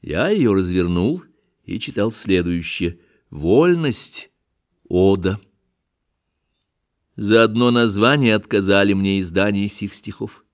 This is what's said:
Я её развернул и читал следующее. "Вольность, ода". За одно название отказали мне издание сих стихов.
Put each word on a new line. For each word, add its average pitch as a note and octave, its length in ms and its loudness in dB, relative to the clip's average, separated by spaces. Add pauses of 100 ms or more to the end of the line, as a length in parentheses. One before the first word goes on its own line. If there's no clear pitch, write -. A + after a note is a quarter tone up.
Я G2 300 -4
её C3+ 240 2
развернул F2+ 680 0 (420)
и C3 140 -10
читал A2+ 320 -4
следующее. F2 880 -4 (320)
"Вольность, C#3 1000 0 (580)
ода". F#2+ 520 0 (1800)
За A2 240 4
одно A#2 300 2
название A#2 640 2
отказали G2+ 560 2
мне G2 260 0
издание G2 500 -2
сих G2+ 240 -8
стихов. - 600 -14